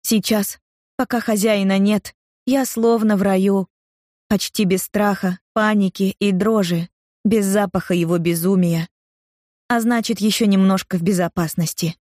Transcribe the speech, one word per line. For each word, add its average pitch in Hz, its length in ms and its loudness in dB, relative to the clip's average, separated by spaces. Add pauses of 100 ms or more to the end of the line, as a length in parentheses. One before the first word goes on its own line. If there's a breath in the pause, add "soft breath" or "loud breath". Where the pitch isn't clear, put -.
Сейчас, 214 560 -2 (380)
пока 247 240 -4
хозяина 202 580 0
нет, 202 360 0 (300)
я 262 220 0
словно 226 500 2
в 185 60 0
раю. 196 460 2 (600)
Почти - 360 -2
без 185 180 0
страха, 202 560 -2 (160)
паники 202 640 0
и 202 140 0
дрожи, 180 560 0 (360)
без 208 220 2
запаха 190 480 -2
его 175 240 0
безумия. 170 720 0 (800)
А 233 120 0
значит, 226 400 -2
ещё 214 260 0
немножко 190 520 2
в 170 40 -2
безопасности. 170 1000 -2